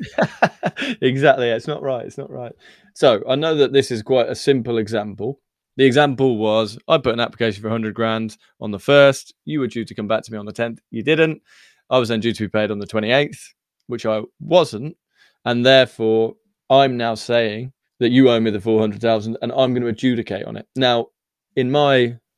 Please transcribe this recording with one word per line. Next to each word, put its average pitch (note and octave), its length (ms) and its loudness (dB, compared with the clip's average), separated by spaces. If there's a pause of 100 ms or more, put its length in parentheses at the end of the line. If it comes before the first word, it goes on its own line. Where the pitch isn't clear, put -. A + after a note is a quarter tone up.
<laughs> - 60 -12 (960)
Exactly. C3 460 2
It's A#2 180 -4
not D3 160 -8
right. C3 240 -6
It's - 100 -18
not C3+ 140 -14
right. B2 220 -14 (420)
So A#2+ 340 4
I C3 60 2
know D#3 220 -2
that C3+ 160 4
this C3+ 180 2
is A#2 120 -4
quite B2 260 2
a A#2+ 60 -6
simple A#2+ 440 0
example. G#2+ 640 -6 (360)
The C3+ 80 4
example C3 540 4
was G#2+ 400 -2 (100)
I D#3+ 100 4
put B2+ 140 -2
an A#2 80 -4
application A2 400 -4
for A2 80 -8
a - 40 -4
hundred A2 220 -4
grand A2+ 420 -4 (240)
on G#2+ 100 -10
the G2+ 80 -8
first. C#3+ 560 4 (100)
You D3+ 160 -8
were C3 60 -4
due A2+ 180 -8
to G2+ 100 -18
come G#2+ 120 -8
back A2 180 -2
to A2 80 -18
me G#2+ 60 -10
on G#2 80 -14
the G#2+ 60 -14
tenth. A#2 280 -8 (100)
You A#2 120 -10
didn't. D#3 400 0 (480)
I C3 80 2
was A#2 100 -2
then A2+ 120 -2
due A2+ 120 -2
to G#2+ 120 -6
be G2+ 40 -6
paid G#2+ 220 -2
on G#2 80 -6
the G2+ 80 -10
twenty-eighth, A#2 680 -4 (320)
which A#2+ 200 -8
I A2 160 -2 (180)
wasn't. D3+ 560 -2 (480)
And A#2+ 200 0
therefore, A2+ 680 4 (340)
I'm C3+ 280 4
now A#2 180 -4
saying A#2 580 -4 (280)
that B2 100 2
you B2+ 200 6
owe A#2 100 2
me A2+ 100 0
the G2+ 100 -4
four A2 200 2
hundred G#2+ 200 -2
thousand A2+ 420 -2
and B2 100 -6
I'm B2+ 220 2
gonna A#2+ 120 -2
adjudicate A2+ 580 -4
on A2+ 120 -12
it. A2 100 -16 (100)
Now, B2 300 0 (500)
in B2+ 140 -2
my C3 480 2 (180)